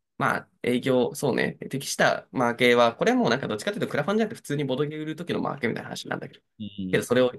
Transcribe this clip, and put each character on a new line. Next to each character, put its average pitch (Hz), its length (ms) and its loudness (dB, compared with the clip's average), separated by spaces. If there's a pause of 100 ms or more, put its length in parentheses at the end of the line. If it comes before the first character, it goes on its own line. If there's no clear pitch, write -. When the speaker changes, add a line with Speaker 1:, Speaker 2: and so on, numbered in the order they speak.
(180)
Speaker 1:
ま 131 180 0
あ、 - 120 -10 (140)
営 123 180 0
業、 127 340 2
そ 131 180 0
う - 20 2
ね。 - 180 0 (180)
適 151 160 -6
し - 100 -6
た - 340 2
マ 120 200 0
ー 117 60 -2
ケ 123 180 6
は、 117 200 6
こ - 120 0
れ 226 60 4
は 254 40 2
も 226 120 2
う - 20 4
な 117 80 2
ん - 20 -6
か - 80 -6
ど - 60 -4
っ - 20 -4
ち - 80 -6
か 202 60 -2
と 208 80 -4
い - 0 -
う - 20 -2
と 117 80 -2
ク - 80 -6
ラ 139 60 0
フ 151 80 -4
ァ - 20 2
ン 214 60 2
じ 226 60 2
ゃ - 20 -2
な - 20 -2
く - 60 -10
て - 20 -14
普 - 60 -18
通 143 140 -6
に 147 80 -2
ボ 131 120 -2
ド 147 80 0
ゲ 151 140 -8
売 151 80 -8
る 156 100 -8
時 170 160 -6
の - 80 -2
マ - 140 -2
ー - 40 -12
ケ 117 100 0
み - 60 -2
た - 60 -8
い - 40 -10
な - 40 -12
話 - 180 -10
な - 100 -4
ん - 40 -6
だ - 80 -12
け - 60 -20
ど。 - 100 -20 (140)
Speaker 2:
う 113 40 -10
ん 101 220 -8
う 92 40 -4
ん。 - 20 -8
Speaker 1:
け 120 80 4
ど 107 40 0
そ - 120 0
れ 127 80 6
を 123 160 2